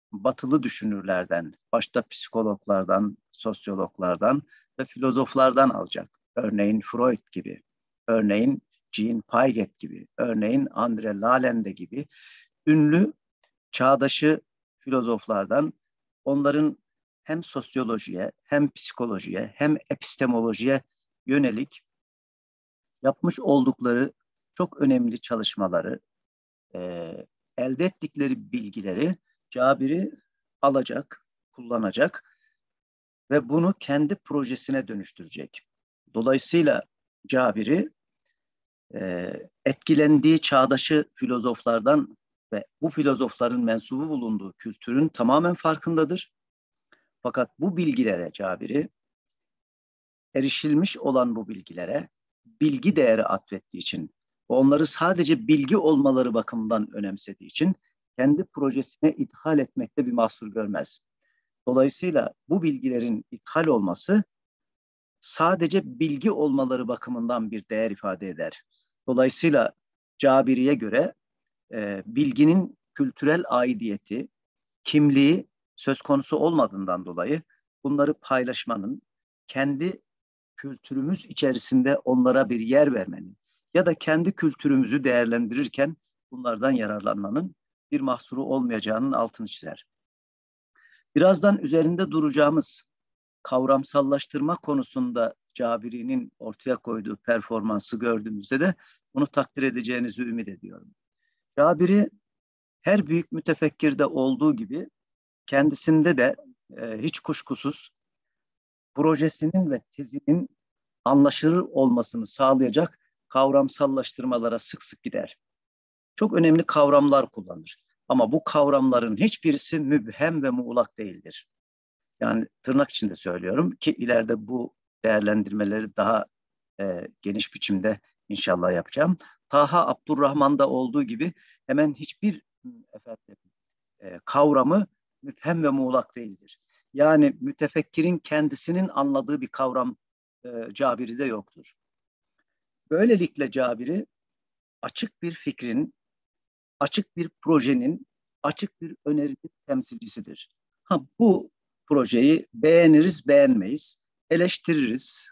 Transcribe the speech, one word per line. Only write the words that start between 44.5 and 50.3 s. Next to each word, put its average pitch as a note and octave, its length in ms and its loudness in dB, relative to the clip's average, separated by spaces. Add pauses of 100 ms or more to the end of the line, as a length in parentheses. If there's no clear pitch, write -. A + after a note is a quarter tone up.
kültürün B2 540 -2
tamamen D3+ 460 2
farkındadır. D#3+ 800 -2 (880)
Fakat B2 360 -4
bu E3 180 -2
bilgilere A2+ 560 0
Cabiri, G2+ 560 -4 (1400)